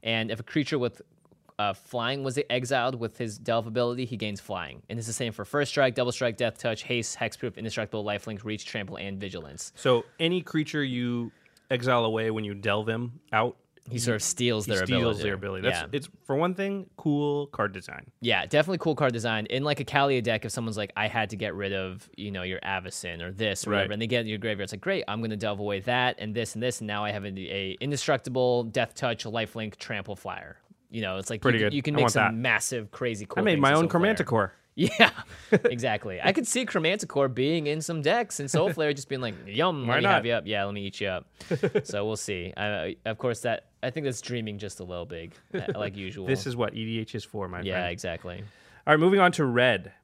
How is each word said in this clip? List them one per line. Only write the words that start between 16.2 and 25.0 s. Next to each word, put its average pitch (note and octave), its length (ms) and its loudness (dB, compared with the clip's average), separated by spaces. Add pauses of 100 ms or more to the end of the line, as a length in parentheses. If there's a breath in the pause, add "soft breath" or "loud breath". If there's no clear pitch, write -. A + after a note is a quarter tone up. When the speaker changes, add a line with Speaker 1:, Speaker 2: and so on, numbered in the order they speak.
Speaker 2:
for C#3 120 -2
one F3 180 2
thing, G3 320 -4 (100)
cool D3 520 0
card G2+ 240 -2
design. - 340 -12 (140)
Speaker 1:
Yeah, G#2 260 2
definitely D#3 320 4
cool D#3 160 2
card C3 180 2
design. A2 340 0
In, C3+ 180 -2
like, C#3+ 160 0
a C3 40 -4
Kalia C#3 380 4
deck, A2 220 0
if A2 80 -6
someone's A2+ 240 -4
like, G#2 200 -4
"I G#2+ 120 0
had G#2+ 220 0
to G#2+ 60 -8
get G2 180 -4
rid G2 180 -4
of, F#2+ 440 -6
you G#2 140 -8
know, F#2 140 -6
your F#2 160 -4
Avacyn F2+ 640 -6
or F2+ 100 -8
this G2+ 340 -2
or G#2 40 -2
Speaker 2:
Right. G2+ 80 4
Speaker 1:
whatever," G2 160 2
and G#2 80 -4
they A2+ 40 -2
get A#2+ 140 2
in A2 80 -4
your G#2+ 100 -4
graveyard, G2+ 280 -2
it's - 60 -10
like, G2+ 80 -10
"Great, F#3 280 -2